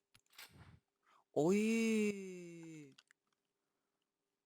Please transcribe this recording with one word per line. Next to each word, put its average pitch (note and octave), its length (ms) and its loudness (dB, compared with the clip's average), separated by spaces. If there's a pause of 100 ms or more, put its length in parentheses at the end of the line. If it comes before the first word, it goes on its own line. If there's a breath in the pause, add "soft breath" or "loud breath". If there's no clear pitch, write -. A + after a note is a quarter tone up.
(1300 soft breath)
Oy. F3 240 4 (3000)